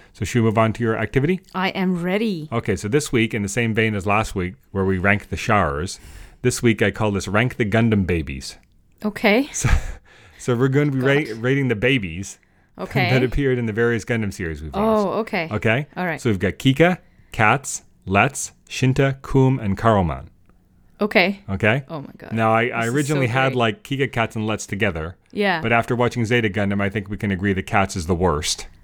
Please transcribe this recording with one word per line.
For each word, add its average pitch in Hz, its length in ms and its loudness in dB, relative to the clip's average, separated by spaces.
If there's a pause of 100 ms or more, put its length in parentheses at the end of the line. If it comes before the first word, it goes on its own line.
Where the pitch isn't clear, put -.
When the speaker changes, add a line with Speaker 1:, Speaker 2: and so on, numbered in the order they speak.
(120)
Speaker 1:
So - 120 -6
should 120 160 0
we 110 60 2
move 107 120 2
on 110 160 4
to - 80 -6
your 113 140 0
activity? 139 440 0 (140)
Speaker 2:
I 185 160 0
am 180 320 -2
ready. 185 500 -2
Speaker 1:
Okay, 113 240 -2
so 104 120 -6
this 147 240 0
week, 113 220 2
in 107 80 -2
the 98 60 -2
same 113 260 0
vein 110 200 2
as 95 120 -4
last 104 280 0
week, 90 200 -4 (160)
where 95 140 0
we 95 140 2
ranked 101 320 0
the 92 60 -6
Shars, 87 640 0 (440)
this 120 200 0
week 113 200 4
I 101 80 4
call 107 200 -2
this 98 180 -2
Rank 110 280 0
the 117 100 0
Gundam 110 400 4
Babies. 71 500 -4 (480)
Speaker 2:
Okay. 214 480 2
Speaker 1:
So, - 160 -2 (360)
<laughs> - 340 -20
so 123 180 0
we're 131 120 2
going 143 220 2
to 135 60 -2
be 127 60 -2
ra-, 139 200 2
Speaker 2:
God. 113 200 -8
Speaker 1:
rating 135 260 0
the 113 80 0
babies 98 640 -2 (400)
Speaker 2:
Okay. - 320 -2
Speaker 1:
that 131 140 4
appeared 131 340 0
in 117 80 -2
the 107 60 -4
various 117 320 0
Gundam 110 280 -2
series 80 300 -6
we've 76 120 -10
watched. 202 100 0 (220)
Speaker 2:
Oh, 175 40 -2 (100)
okay. 180 300 -4
Speaker 1:
Okay? 117 360 -2 (100)
Speaker 2:
All 180 100 -4
right. 160 140 -6
Speaker 1:
So 120 100 0
we've 98 80 0
got 92 160 -2
Kika, 160 440 2 (340)
Katz, 117 500 0 (240)
Letz, 101 460 2 (160)
Shinta, 135 540 0
Kum, 131 360 2
and 98 180 -2
Karoman. 87 500 2 (720)
Speaker 2:
Okay. 202 480 2
Speaker 1:
Okay? 110 400 0
Speaker 2:
Oh 160 120 -10
my - 160 -16
God. - 160 -14
Speaker 1:
Now, 110 200 2
I, 113 100 4
I 120 180 -2
Speaker 2:
This 113 80 0
is 120 60 -2
Speaker 1:
originally 143 340 0
Speaker 2:
so 110 40 -2
Speaker 1:
had, 131 180 2
Speaker 2:
great. 127 80 -4
Speaker 1:
like, 113 260 0
Kika, 135 280 -4
Katz, 113 240 -2
and 110 120 -2
Letz 107 180 -4
together. 92 500 -2 (160)
Speaker 2:
Yeah. 190 280 0
Speaker 1:
But 117 120 0
after 117 240 2
watching 120 280 0
Zeta 113 240 2
Gundam, 101 320 -2
I 101 80 0
think 98 200 -6
we 104 80 -8
can 101 160 -2
agree 98 200 0
that 95 140 -2
Katz 98 300 0
is 82 100 -4
the 92 100 2
worst. 82 500 -2 (180)